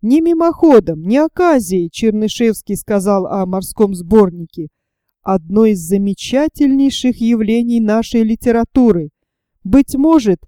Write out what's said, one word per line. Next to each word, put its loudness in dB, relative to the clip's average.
Не 2
мимоходом, 2
не -2
оказией 0
Чернышевский -2
сказал -2
о -4
«Морском -2
сборнике», 0
одно 0
из 2
замечательнейших -2
явлений 0
нашей 0
литературы, 0
быть 0
может 2